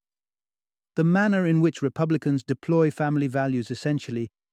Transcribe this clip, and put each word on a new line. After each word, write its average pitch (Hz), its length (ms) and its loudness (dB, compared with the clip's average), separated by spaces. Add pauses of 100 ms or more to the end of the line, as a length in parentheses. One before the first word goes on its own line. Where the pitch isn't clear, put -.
(960)
The 160 100 2
manner 190 400 2
in 165 160 2
which 160 220 0
Republicans 143 600 0
deploy 160 460 0
family 147 360 -2
values 131 440 -2
essentially 120 580 -4 (240)